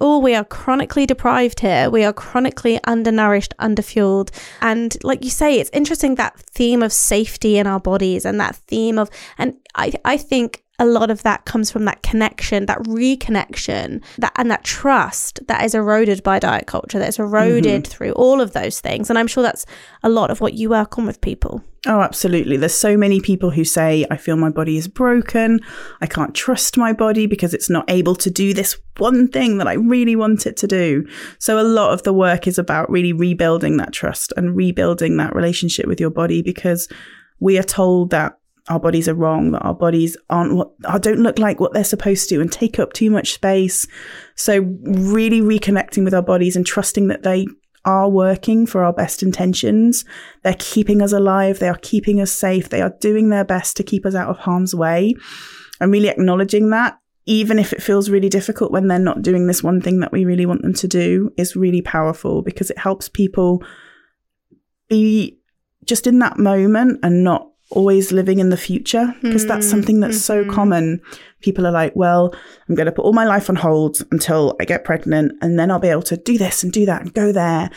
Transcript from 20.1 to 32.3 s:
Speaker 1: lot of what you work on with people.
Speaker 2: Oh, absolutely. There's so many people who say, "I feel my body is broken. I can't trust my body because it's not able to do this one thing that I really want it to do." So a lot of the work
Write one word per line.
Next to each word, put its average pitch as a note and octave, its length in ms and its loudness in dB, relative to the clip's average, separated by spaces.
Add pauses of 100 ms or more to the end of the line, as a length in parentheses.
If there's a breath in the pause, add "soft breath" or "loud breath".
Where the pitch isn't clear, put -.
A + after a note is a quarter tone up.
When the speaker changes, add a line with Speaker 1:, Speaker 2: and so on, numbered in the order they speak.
Speaker 1:
lot A3 200 2
of - 120 -6
what G#3+ 100 0
you A3 160 -4
work G#3+ 300 0
on A#3 80 -2
with - 160 -8
people. - 400 -4 (240)
Speaker 2:
Oh, A3 160 2
absolutely. E3+ 560 0
There's D#3 160 0
so G#3 220 2
many G3 240 4
people F#3 300 0
who D#3 140 0
say, D#3+ 460 0
"I D3+ 80 -2
feel D#3+ 180 -2
my D#3+ 140 2
body D#3+ 260 -2
is D#3+ 120 -4
broken. A3+ 720 0 (420 loud breath)
I E3 40 -2
can't - 280 -4
trust - 420 -2
my A#3 160 2
body A3 340 2
because F#3 280 -2
it's - 160 -4
not E3+ 200 0
able F3+ 260 2
to - 120 -4
do G3 240 0
this G3 240 -4 (220)
one B3 300 4
thing B3 300 0
that F3+ 100 -2
I F2+ 60 -2
really A#3 420 2
want A3 300 0
it - 120 -6
to G3+ 80 -2
do." E3 400 0 (320 loud breath)
So A3 200 0
a A3 40 2
lot A3 300 4
of F3+ 100 -2
the G3+ 100 0
work F3+ 360 2